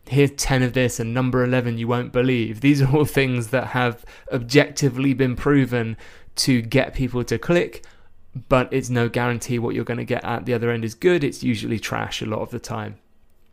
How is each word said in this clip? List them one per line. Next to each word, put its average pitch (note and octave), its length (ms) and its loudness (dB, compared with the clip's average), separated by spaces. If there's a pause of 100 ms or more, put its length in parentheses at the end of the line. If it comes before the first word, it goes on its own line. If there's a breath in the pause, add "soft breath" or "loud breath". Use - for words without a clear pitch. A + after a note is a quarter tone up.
"Here's C#3 220 4
ten C3 320 0
of A#2+ 100 0
this," B2+ 260 0
and A#2 140 -4
"Number B2+ 300 2
eleven B2 340 0
you A2+ 100 -4
won't A#2+ 240 -2
believe." A#2+ 480 0
These C#3 220 6
are C3+ 120 4
all D3+ 120 4
things B2+ 440 0
that A#2+ 180 0
have B2 360 -2 (300 loud breath)
objectively C3+ 800 2
been B2+ 220 0
proven B2 600 2 (400 loud breath)
to B2+ 260 2
get A2+ 320 0
people A#2+ 300 -2
to A2+ 160 -2
click, - 460 0 (640 soft breath)
but B2+ 240 4
it's C3 160 -2
no A#2+ 180 2
guarantee A#2+ 500 -2
what A#2 160 -2
you're A2+ 120 -4
gonna A#2+ 180 -6
get A#2+ 220 -4
at A#2 200 -4
the B2 80 -2
other A#2 160 0
end A#2 140 -2
is A2+ 100 -4
good. F3 300 2
It's - 180 -4
usually A#2 380 -2
trash A2 420 -6
a A2+ 40 -6
lot G#2+ 160 -4
of A2+ 80 -8
the A#2 100 -10
time. G#2+ 380 -10 (560)